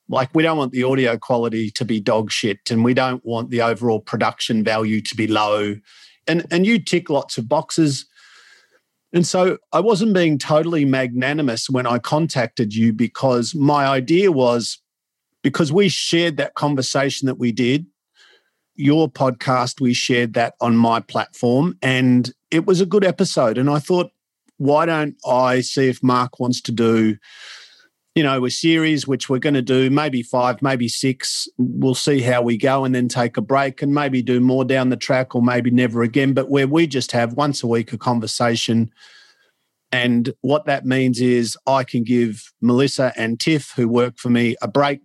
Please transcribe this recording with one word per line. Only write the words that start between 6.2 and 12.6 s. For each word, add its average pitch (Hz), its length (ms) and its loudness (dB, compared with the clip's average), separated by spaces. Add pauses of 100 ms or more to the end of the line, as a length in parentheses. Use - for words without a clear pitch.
And, 165 240 0
and 180 160 2
you 226 140 2
tick 175 280 -4
lots 139 300 -4
of 113 100 -6
boxes. 151 580 0 (1080)
And 175 120 2
so 185 320 0 (140)
I 156 80 2
wasn't 214 340 2
being 165 240 2
totally 160 460 0
magnanimous 131 840 -2
when 127 160 0
I 120 120 0
contacted 123 760 -2